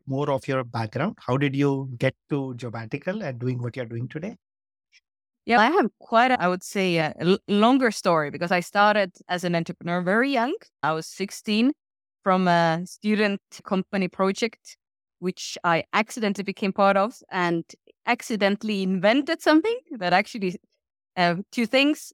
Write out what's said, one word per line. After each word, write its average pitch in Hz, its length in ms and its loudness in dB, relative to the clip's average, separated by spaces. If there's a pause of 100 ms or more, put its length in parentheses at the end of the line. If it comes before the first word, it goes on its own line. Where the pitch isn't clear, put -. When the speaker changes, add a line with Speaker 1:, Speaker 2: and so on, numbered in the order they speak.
Speaker 1:
more 139 220 -2
of 135 160 -2
your 131 200 -2
background? 120 600 -6
How 127 120 0
did 135 180 0
you 139 340 0 (100)
get 131 160 0 (160)
to 135 260 -4
Jobatical 123 680 -8
and 131 160 -8
doing 123 220 -4
what 120 160 -8
you're 123 80 -6
doing 117 240 -8
today? 180 260 -10 (1080)
Speaker 2:
Yeah, 226 160 2
I 233 120 4
have 330 160 2 (120)
quite 240 300 2
a, 254 100 2
I 175 80 2
would 180 140 -2
say, 185 360 0
a 156 220 -2
l-, 180 280 2
longer 233 420 4
story, 165 400 0
because 165 220 -6
I 180 80 2
started 202 520 2 (160)
as 180 160 -4
an 175 120 0
entrepreneur 170 440 -4
very 214 320 0
young. 254 220 0 (300)
I 151 80 0
was 160 160 -4
sixteen 220 640 -2 (520)
from 185 240 2
a 170 380 2
student 208 560 -2 (220)
company 190 440 -2
project, - 720 -4 (400)
which - 460 -8
I 165 300 0
accidentally 208 500 -2
became 196 280 -4
part 196 240 4
of 202 200 0 (160)
and 175 340 0 (400)
accidentally 208 800 -2
invented 214 580 2
something 370 380 4 (180)
that 180 160 0
actually, 196 480 0 (560)
uh, 175 200 2 (140)
two 233 140 0
things, 285 480 0